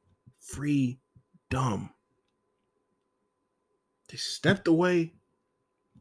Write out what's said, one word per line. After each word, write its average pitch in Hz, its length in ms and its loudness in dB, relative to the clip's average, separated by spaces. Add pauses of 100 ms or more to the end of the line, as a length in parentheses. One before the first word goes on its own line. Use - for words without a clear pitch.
(380)
freedom." 139 600 -2 (3000)
They - 80 -18
stepped - 520 0
away 170 460 2 (880)